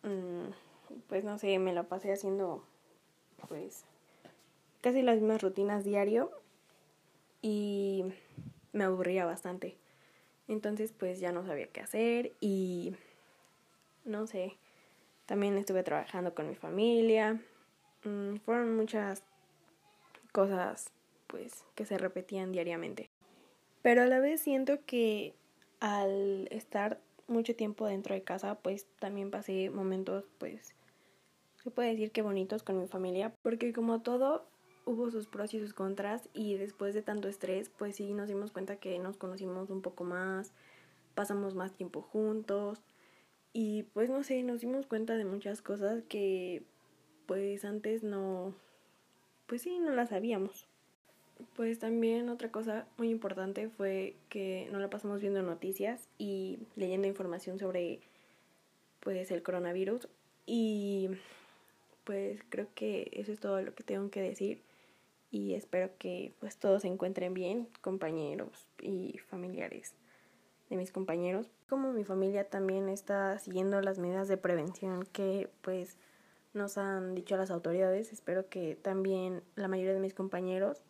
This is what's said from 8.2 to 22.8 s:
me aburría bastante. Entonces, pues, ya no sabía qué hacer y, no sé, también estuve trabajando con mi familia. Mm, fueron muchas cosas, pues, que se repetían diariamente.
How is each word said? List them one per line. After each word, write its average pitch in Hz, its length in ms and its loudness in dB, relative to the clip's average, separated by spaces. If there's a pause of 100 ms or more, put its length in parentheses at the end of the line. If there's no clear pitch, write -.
me 208 100 2
aburría 185 420 4
bastante. 180 520 -4 (680)
Entonces, 214 440 -2
pues, 185 280 -4
ya 180 120 0
no 180 140 -2
sabía 147 220 -4
qué - 140 -12
hacer 233 600 2
y, 185 540 0 (1080)
no 214 240 -4
sé, 185 300 -6 (680)
también 202 320 2
estuve 190 260 2
trabajando 170 520 -2
con 156 140 -2
mi 156 60 -6
familia. 220 840 6 (640)
Mm, 202 340 -2
fueron 226 380 2
muchas 214 480 0 (1120)
cosas, 196 580 2 (360)
pues, - 360 -12 (120)
que 220 100 -6
se 196 120 -2
repetían 185 540 -4
diariamente. 170 580 -4 (720)